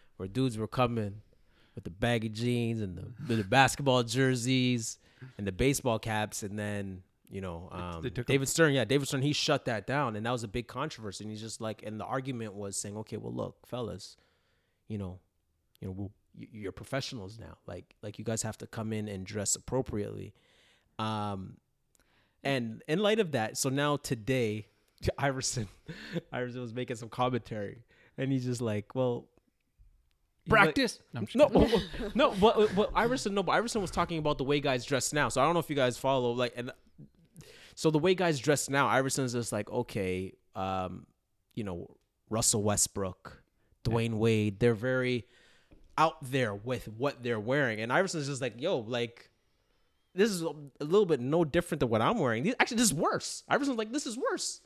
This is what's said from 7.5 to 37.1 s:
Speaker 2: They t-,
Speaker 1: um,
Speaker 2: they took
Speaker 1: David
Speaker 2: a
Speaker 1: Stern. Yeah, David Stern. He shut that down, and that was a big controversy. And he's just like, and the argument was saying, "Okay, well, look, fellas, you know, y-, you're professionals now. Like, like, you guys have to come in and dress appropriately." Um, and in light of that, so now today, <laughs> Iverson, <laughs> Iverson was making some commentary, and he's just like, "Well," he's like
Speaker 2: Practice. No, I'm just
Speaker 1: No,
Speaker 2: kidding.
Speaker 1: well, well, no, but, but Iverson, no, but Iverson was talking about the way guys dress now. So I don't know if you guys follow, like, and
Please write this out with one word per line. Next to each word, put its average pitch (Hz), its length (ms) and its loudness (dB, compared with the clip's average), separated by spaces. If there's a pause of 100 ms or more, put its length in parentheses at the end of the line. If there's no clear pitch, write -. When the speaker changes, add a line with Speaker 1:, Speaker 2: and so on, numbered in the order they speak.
Speaker 2:
They 90 60 -10
t-, 90 40 -8
Speaker 1:
um, 85 200 -8
Speaker 2:
they - 80 -6
took 120 160 -8
Speaker 1:
David 135 220 2
Speaker 2:
a - 20 -2
Speaker 1:
Stern. 156 240 4
Yeah, 127 100 2
David 135 240 2
Stern. 135 140 -2
He 143 100 2
shut 139 320 0
that 110 220 -4
down, 131 280 -2
and 107 120 -6
that 120 40 0
was 120 140 -4
a 113 40 -8
big 117 180 -6
controversy. 117 580 -8
And 107 60 -10
he's 107 100 -10
just 110 220 -12
like, 110 220 -4
and 107 140 -8
the 101 60 -8
argument 120 500 -6
was 98 220 -8
saying, 104 220 -6
"Okay, 107 180 -8
well, - 160 -8
look, - 340 -8
fellas, 104 500 -10 (720)
you 107 100 -6
know, 92 220 -8 (600)
y-, 95 280 -6 (440)
you're 104 200 -10
professionals 113 680 -8
now. 85 180 -18 (100)
Like, 92 360 -14
like, 104 160 -12
you 110 80 -12
guys 113 160 -2
have 110 160 -8
to 117 80 -12
come 110 260 -8
in 107 160 -4
and 95 160 -8
dress 101 320 -4
appropriately." 104 800 -6 (640)
Um, 104 580 -4 (840)
and 120 460 -4
in 156 100 2
light 214 220 4
of 170 120 -2
that, 113 240 0
so - 120 -2
now 143 280 2
today, 110 720 -2 (260)
<laughs> - 260 -4
Iverson, 131 500 -2 (320)
<laughs> - 320 -10
Iverson 123 280 -6
was 117 140 -8
making 123 220 -4
some 113 120 -12
commentary, 113 760 -2 (340)
and 135 140 0
he's 131 120 0
just 123 160 -2
like, 107 340 -2
"Well," 123 340 -2 (1160)
he's 160 80 0
like 214 120 10
Speaker 2:
Practice. 262 360 2 (140)
No, 123 60 -6
I'm 196 60 -2
just - 100 -6
Speaker 1:
No, 277 120 10
Speaker 2:
kidding. 226 120 6 (100)
Speaker 1:
well, 214 120 4 (180)
well, 208 140 -6
no, 240 260 4
but, 214 340 6
but 202 200 2
Iverson, 220 400 2
no, 202 80 2
but 160 100 0
Iverson 214 300 2
was 175 80 -4
talking 170 280 0
about 151 200 0
the 143 60 -2
way 143 160 2
guys 131 240 0
dress - 280 0
now. 143 160 2
So 113 120 2
I 131 40 6
don't 165 100 4
know 170 60 4
if - 100 -4
you 143 60 -2
guys 127 200 4
follow, 131 360 2
like, 123 240 0
and 120 140 -6 (1040)